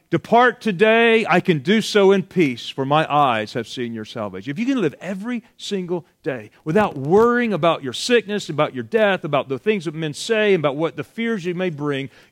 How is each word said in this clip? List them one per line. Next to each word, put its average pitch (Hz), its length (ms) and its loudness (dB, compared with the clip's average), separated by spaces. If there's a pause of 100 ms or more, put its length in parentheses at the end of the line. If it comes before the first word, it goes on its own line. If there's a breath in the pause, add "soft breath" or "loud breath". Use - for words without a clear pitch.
depart 226 500 2
today, 220 640 2
I 180 160 2
can 170 200 2
do 190 240 2
so 196 280 4
in 196 120 2
peace, 151 440 -2
for - 160 -6
my 147 300 2
eyes 123 400 2
have 117 140 -6
seen 120 260 -8
your 110 100 -8
salvation." 104 460 -10
If 143 80 -8
you 233 80 -4
can 269 160 0
live 156 180 -2
every 208 440 -8 (120 soft breath)
single 180 520 -6 (160 soft breath)
day 120 260 -8 (140)
without 175 340 0
worrying 220 560 2
about 165 300 0
your 123 100 -6
sickness, 208 560 -2
about 147 240 -2
your 127 100 -6
death, 202 400 2
about 143 240 -2
the 131 120 -6
things 208 260 -2
that 165 80 -6
men 156 220 -6
say, 214 400 0
about 143 220 0
what 156 180 -4
the 143 80 -8
fears 226 420 -6
you 180 80 -4
may 185 160 -4
bring, 139 400 -6 (220 loud breath)